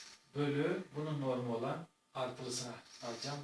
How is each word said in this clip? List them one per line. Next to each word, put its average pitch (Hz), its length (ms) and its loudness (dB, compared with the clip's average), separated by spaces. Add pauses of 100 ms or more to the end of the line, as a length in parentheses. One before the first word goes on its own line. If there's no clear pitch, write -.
(360)
Bölü 147 480 4 (120)
bunun 151 260 0
normu 123 340 2
olan 123 320 0 (260)
artılısına 123 640 -2 (280)
alacağım. 131 400 -2